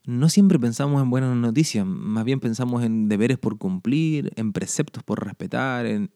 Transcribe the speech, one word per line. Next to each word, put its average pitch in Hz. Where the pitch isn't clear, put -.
no 127
siempre 196
pensamos 135
en 127
buenas 127
noticias, 117
más 95
bien 131
pensamos 123
en 110
deberes 117
por 110
cumplir, 139
en 110
preceptos -
por 101
respetar, 120
en, 104